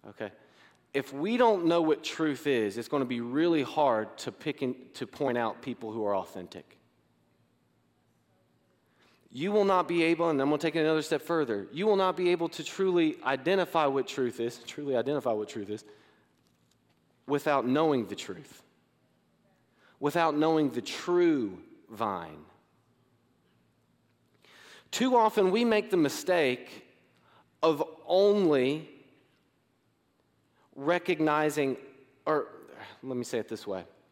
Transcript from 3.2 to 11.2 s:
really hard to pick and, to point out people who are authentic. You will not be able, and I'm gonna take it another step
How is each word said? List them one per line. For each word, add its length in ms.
really 420
hard 560
to 140
pick 300
and, 120
to 120
point 320
out 240
people 300
who 120
are 120
authentic. 640
You 160
will 140
not 240
be 140
able, 260
and 140
I'm 80
gonna 100
take 160
it 40
another 200
step 220